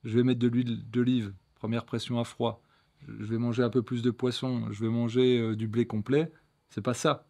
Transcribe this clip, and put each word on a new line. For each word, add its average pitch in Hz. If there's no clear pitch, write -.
je 113
vais 123
mettre 123
de 120
l'huile 120
d'olive, 117
première 113
pression 120
à 117
froid, 113
je 110
vais 113
manger 120
un 120
peu 123
plus 120
de 123
poisson, 120
je 107
vais 113
manger, 120
euh, 110
du 110
blé 117
complet, 135
c'est -
pas 123
ça. -